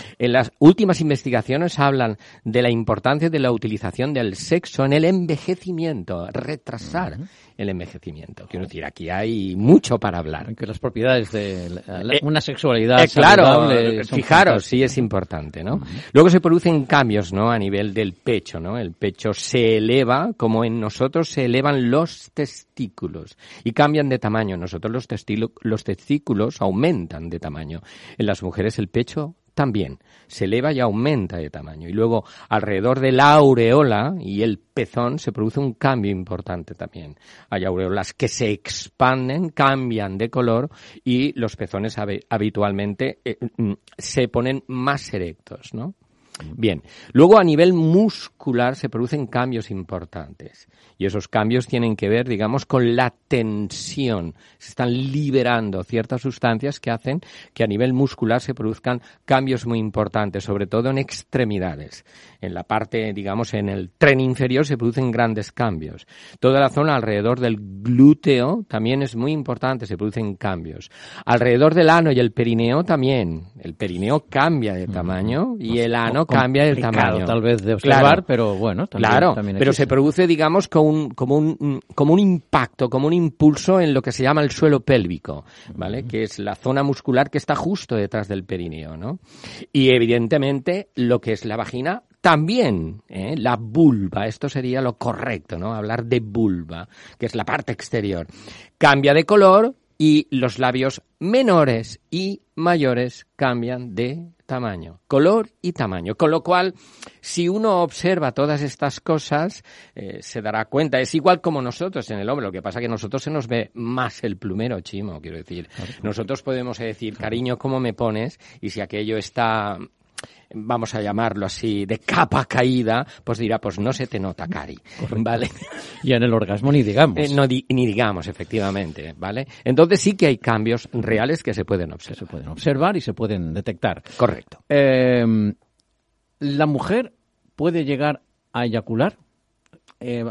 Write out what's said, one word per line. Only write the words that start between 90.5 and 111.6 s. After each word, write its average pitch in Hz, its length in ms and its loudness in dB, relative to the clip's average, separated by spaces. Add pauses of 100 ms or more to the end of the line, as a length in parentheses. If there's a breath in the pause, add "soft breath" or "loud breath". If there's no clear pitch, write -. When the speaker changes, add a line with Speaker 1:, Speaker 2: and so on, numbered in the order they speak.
Speaker 1:
lo 120 260 2
que 113 120 -4
es 104 120 -6
la 110 120 -6
vagina 131 460 -6 (180)
también, 151 880 0
¿eh? 95 280 -8
La 120 200 -2
vulva, 110 680 2
esto 113 220 -6
sería 127 340 -4
lo 123 160 -4
correcto, 107 600 -6
¿no? 104 160 -6
Hablar 110 300 -6
de 120 160 0
vulva, 92 680 -4 (300 loud breath)
que 117 80 -6
es 113 80 -8
la 110 100 -4
parte - 280 -4
exterior. 101 540 -4 (520 loud breath)
Cambia 143 360 6
de 160 100 4
color 208 500 6 (220)
y 151 340 4
los 123 280 -2
labios 131 440 -2 (160)
menores 165 800 2 (100)
y 190 320 -6 (140)
mayores 135 680 0 (100)
cambian 123 580 -4
de 131 320 -6 (200)
tamaño, 95 600 -8
color 175 420 4 (140)
y 175 100 -4
tamaño. 95 440 -4
Con 156 140 2
lo 160 120 0
cual, 180 320 0 (460 loud breath)
si 175 280 -2
uno 202 340 2
observa 165 500 -2
todas 143 300 0
estas 139 380 -6
cosas, 156 640 -2 (320 loud breath)
eh, 101 260 -14
se - 220 -12
dará 107 240 -2
cuenta. 139 340 0
Es 131 140 -4
igual 160 260 4
como 151 220 -2